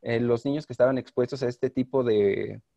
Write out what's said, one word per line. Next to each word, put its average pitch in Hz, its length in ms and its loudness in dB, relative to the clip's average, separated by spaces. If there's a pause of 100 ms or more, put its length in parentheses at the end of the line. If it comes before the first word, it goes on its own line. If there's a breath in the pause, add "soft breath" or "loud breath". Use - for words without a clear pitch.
eh, 117 160 -2
los 120 260 0
niños 147 220 -4
que 127 60 -12
estaban 127 260 2
expuestos 127 420 -4
a 123 60 0
este 127 240 -4
tipo 131 320 -2
de, 104 580 0 (160)